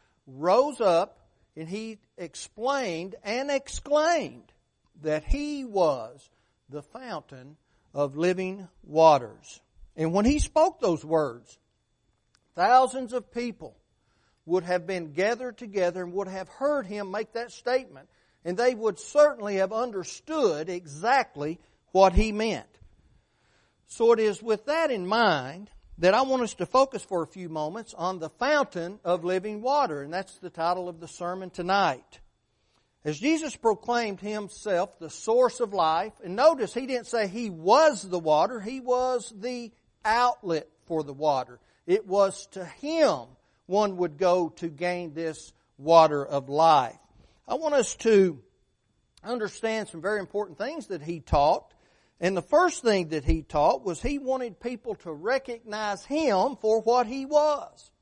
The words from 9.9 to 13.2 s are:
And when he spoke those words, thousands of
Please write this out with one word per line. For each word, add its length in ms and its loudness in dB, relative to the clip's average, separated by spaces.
And 160 -2
when 140 2
he 140 4
spoke 400 2
those 260 0
words, 540 -4
thousands 580 2
of 180 -8